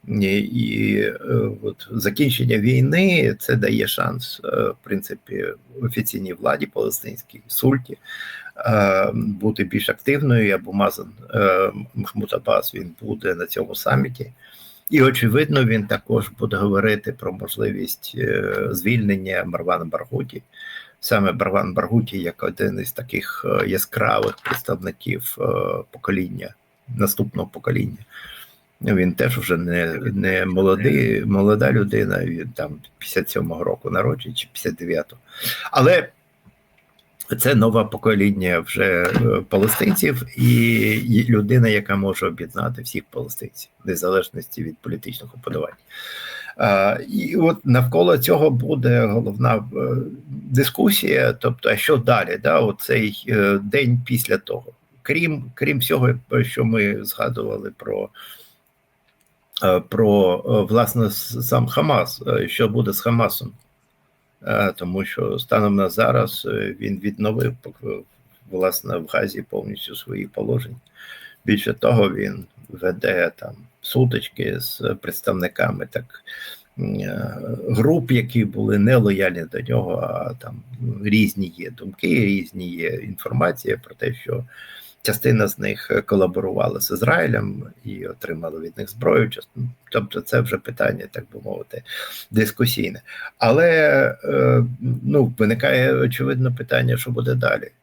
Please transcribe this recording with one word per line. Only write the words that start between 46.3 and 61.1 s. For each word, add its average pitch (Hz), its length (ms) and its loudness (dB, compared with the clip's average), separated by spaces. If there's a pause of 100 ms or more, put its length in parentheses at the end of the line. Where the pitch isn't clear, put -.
А, 98 420 4 (100)
і - 280 -2
от 165 300 2
навколо 135 520 6
цього 151 320 4
буде 123 560 2
головна, 113 500 2
е, 127 400 -4 (320)
дискусія, 127 1040 2
тобто, - 360 -2
а 110 80 2
що 147 200 2
далі, 110 460 2
да, 78 180 4
оцей, 110 680 0
е, 101 340 4
день 123 440 2
після - 320 0
того. - 340 -10 (300)
Крім, 151 420 -2 (100)
крім 139 240 -2
всього, 123 360 2 (280)
що 120 220 -2
ми 104 400 0
згадували 53 720 -6
про, 50 320 -6 (1600)
е, 92 240 4
про, 101 580 4
е, 104 260 2
власне, 113 340 4
с-, 117 360 -6